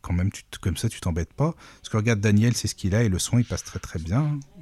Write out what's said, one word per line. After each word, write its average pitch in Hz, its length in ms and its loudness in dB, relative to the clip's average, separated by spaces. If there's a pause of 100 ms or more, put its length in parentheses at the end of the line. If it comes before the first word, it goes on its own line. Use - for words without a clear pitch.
quand - 120 -4
même, 90 180 2
tu - 120 -16
t-, - 180 -16
comme 87 160 -2
ça, 110 120 -2
tu - 120 -10
t'embêtes 85 320 -2
pas. 160 200 0
Parce - 360 -18
que 113 80 -2
regarde, 107 240 2
Daniel, 110 340 4
c'est - 120 -4
ce - 80 -4
qu'il 95 200 0
a 117 80 4
et 110 60 4
le 90 100 0
son, - 200 0
il 120 60 2
passe - 180 -6
très, - 160 -10
très - 200 -8
bien, 85 220 -2
hein. 147 180 -2 (220)